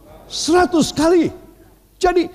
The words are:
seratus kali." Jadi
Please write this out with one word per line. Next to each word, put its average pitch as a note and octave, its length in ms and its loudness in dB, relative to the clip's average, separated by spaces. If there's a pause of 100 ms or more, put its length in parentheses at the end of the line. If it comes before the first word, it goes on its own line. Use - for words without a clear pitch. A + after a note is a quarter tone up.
(300)
seratus - 640 0
kali." E4 340 2 (720)
Jadi F4+ 360 0